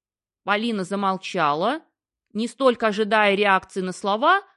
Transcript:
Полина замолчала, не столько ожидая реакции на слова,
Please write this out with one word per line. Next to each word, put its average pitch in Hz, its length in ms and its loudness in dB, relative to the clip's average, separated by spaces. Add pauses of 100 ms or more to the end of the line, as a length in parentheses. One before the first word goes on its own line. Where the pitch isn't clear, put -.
(440)
Полина 208 400 -2
замолчала, 190 1000 -2 (520)
не 220 140 -4
столько 240 400 0
ожидая 208 480 2
реакции 196 460 0
на 185 120 -6
слова, 262 500 0 (140)